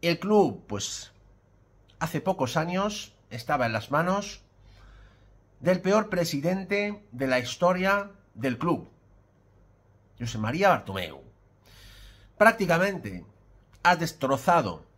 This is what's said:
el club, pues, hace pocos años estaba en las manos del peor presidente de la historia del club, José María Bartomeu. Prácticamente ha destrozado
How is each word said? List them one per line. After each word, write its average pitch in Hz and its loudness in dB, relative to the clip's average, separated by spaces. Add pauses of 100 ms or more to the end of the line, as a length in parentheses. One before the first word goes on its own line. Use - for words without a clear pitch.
el 170 -2
club, 185 4
pues, - -8 (840)
hace 160 -4
pocos 165 -2
años 185 -4 (140)
estaba - -2
en 113 -2
las 110 -4
manos 185 -2 (1200)
del 175 2
peor 208 2
presidente 185 -2
de 127 -6
la 127 2
historia 185 0 (240)
del 123 -2
club, 151 -2 (1300)
José 117 -6
María 135 2
Bartomeu. 90 -2 (1120)
Prácticamente 185 2 (580)
ha 175 8
destrozado 135 0 (120)